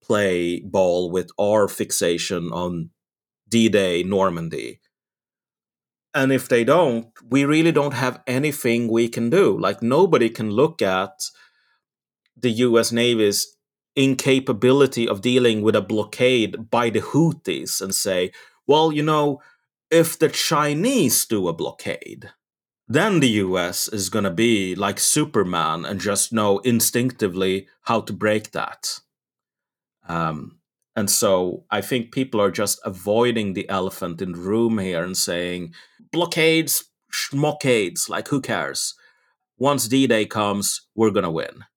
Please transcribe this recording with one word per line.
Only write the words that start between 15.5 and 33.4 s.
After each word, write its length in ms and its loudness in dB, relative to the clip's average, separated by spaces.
with 120 -2
a 80 2
blockade 880 -2
by 200 0
the 100 0
Houthis 800 -2
and 140 -8
say, 360 -2
"Well, 260 4
you 100 -2
know, 380 0
if 280 2
the 100 4
Chinese 960 0
do 220 -2
a 40 -2
blockade, 800 -10
then 340 2
the 80 4
U 140 0
S 300 -4
is 200 -4
gonna 220 0
be 440 2
like 260 -2
Superman 840 0
and 160 -6
just 320 -2
know 280 2
instinctively 1040 0
how 200 0
to 100 -10
break 400 -2
that." 480 -8
Um, 520 -6
and 140 -4
so 600 0
I 100 -2
think 320 -4
people 280 -2
are 100 2
just 220 -4
avoiding 680 0